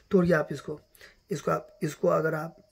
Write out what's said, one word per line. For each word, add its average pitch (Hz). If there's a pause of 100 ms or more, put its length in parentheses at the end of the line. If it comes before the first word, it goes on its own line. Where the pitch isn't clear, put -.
(120)
तोड़िए 175
आप 151
इसको, 151 (520)
इसको 165
आप, -
इसको 160
अगर 160
आप 160 (160)